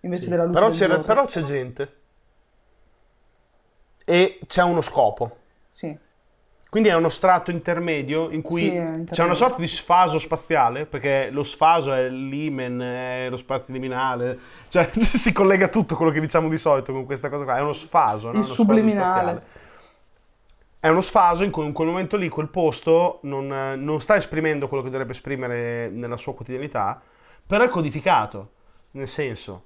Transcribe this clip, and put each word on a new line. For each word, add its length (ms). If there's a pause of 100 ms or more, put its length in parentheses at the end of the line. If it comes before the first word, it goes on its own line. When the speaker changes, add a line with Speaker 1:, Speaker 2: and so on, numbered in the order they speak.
Speaker 1:
invece 240
Speaker 2:
Sì. 40
Speaker 1:
della 160
luce 140
Speaker 2:
Però 100
Speaker 1:
del 100
Speaker 2:
c'era, 180
Speaker 1:
giorno. 100
Speaker 2:
però 180
c'è 180
gente. 500 (2000)
E 420
c'è 160
uno 200
scopo. 540 (340)
Speaker 1:
Sì. 260 (720)
Speaker 2:
Quindi 220
è 60
uno 120
strato 440
intermedio 760
in 120
cui 200
Speaker 1:
Sì, 60
è 40
Speaker 2:
c'è 80
una 160
Speaker 1:
intermedio. 380
Speaker 2:
sorta 240
di 100
sfaso 500
spaziale, 680
perché 440
lo 140
sfaso 500
è 140
l'imen, 720
è 500
lo 60
spazio 360
liminale, 640 (320)
cioè 220
<laughs> 20
si 400
collega 360
tutto 280
quello 140
che 100
diciamo 280
di 100
solito 340
con 140
questa 220
cosa 160
qua, 120
è 40
uno 120
sfaso, 540
no? 60
Speaker 1:
Il 60
Speaker 2:
Uno 60
sfaso 180
Speaker 1:
subliminale. 420 (160)
Speaker 2:
spaziale. 420 (1160)
È 80
uno 120
sfaso 440
in 80
cui 120
in 80
quel 160
momento 280
lì, 120
quel 200
posto 720
non, 240 (300)
non 260
sta 140
esprimendo 520
quello 140
che 80
dovrebbe 220
esprimere 760
nella 300
sua 160
quotidianità, 680 (460)
però 180
è 40
codificato, 840 (400)
nel 180
senso 580